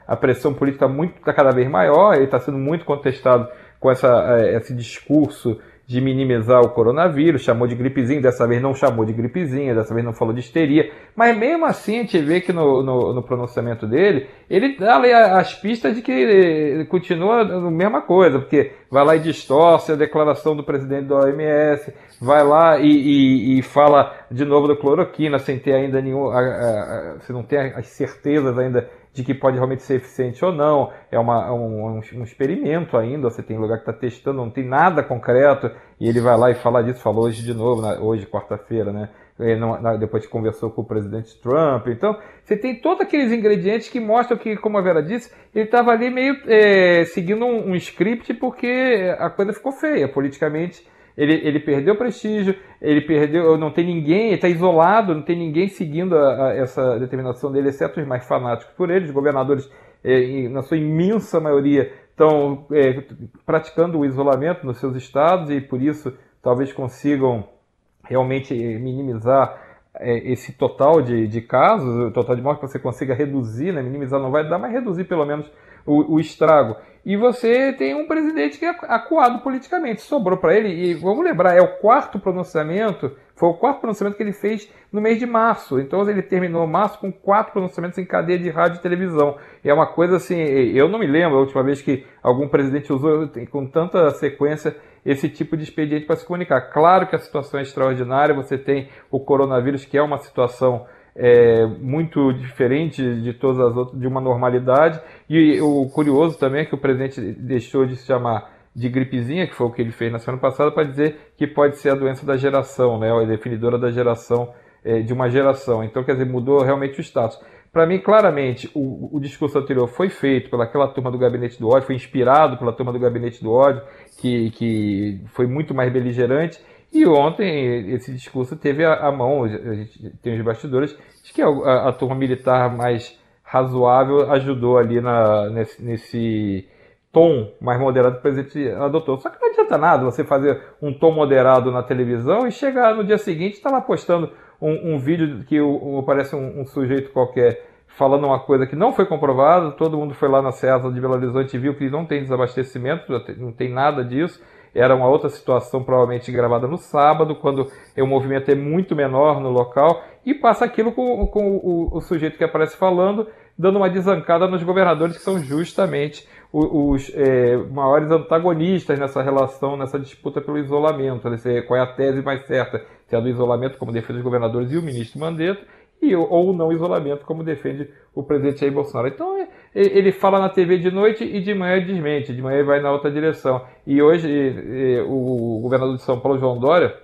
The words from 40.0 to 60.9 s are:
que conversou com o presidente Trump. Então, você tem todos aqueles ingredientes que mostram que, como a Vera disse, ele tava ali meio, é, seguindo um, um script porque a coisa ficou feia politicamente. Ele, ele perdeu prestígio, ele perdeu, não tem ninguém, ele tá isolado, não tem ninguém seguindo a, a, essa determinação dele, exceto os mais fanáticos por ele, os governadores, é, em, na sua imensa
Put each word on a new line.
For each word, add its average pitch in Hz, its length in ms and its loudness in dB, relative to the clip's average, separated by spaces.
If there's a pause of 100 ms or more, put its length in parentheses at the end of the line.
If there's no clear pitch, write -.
que - 80 -20
conversou 110 380 -4
com 117 120 -8
o 110 40 -10
presidente 107 560 -8
Trump. 135 460 0
Então, 196 280 -2 (280)
você 220 120 -4
tem 240 200 -4
todos 359 260 -2
aqueles 277 300 0
ingredientes 208 580 0
que 254 100 -6
mostram 233 380 0
que, 214 180 -6
como 208 220 -4
a 196 40 2
Vera 175 200 2
disse, 208 300 -8 (240)
ele 214 100 0
tava 240 240 4
ali 233 220 2
meio, 269 340 -2
é, 190 600 6
seguindo 202 380 -4
um, 226 280 -2
um 185 40 0
script 233 600 -4
porque 247 800 -2
a - 140 -4
coisa 202 200 -2
ficou 262 200 -8
feia 277 360 -2
politicamente. 151 800 -4 (280)
Ele, 147 180 2
ele 151 260 0
perdeu 147 360 0
prestígio, 214 600 -2 (240)
ele 147 220 2
perdeu, 156 560 2
não 156 140 -4
tem 170 120 0
ninguém, 175 440 0
ele 190 100 2
tá 185 100 0
isolado, 175 680 4
não 151 80 -6
tem 175 120 -2
ninguém 170 320 -2
seguindo 175 480 -2
a, 135 340 2
a, 107 60 -2
essa 127 440 -2
determinação 127 520 -6
dele, 139 180 0
exceto 160 300 -4
os 147 60 -6
mais 127 180 -6
fanáticos 123 520 -4
por 180 160 -2
ele, 180 140 0
os 147 60 -10
governadores, 139 560 0 (360)
é, 127 100 2
em, 127 340 0
na 131 140 -6
sua 160 160 -2
imensa 170 640 0